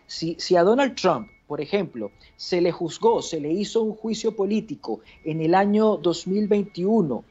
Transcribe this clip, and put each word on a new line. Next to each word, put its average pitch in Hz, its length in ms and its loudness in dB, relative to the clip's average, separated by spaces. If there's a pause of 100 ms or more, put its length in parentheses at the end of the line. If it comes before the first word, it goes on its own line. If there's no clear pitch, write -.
si, 165 320 -6
si - 160 2
a 170 80 8
Donald 240 320 4
Trump, 143 340 0 (160)
por 147 160 -8
ejemplo, 143 480 -4 (280)
se - 220 -2
le 170 120 2
juzgó, 175 500 0
se 160 180 -6
le 147 120 -4
hizo 208 320 0
un 214 100 -2
juicio 220 420 -4
político 202 680 -4 (220)
en 160 180 -4
el 160 120 2
año 202 440 4
dos 165 280 -2
mil 202 220 -2
veintiuno 196 840 0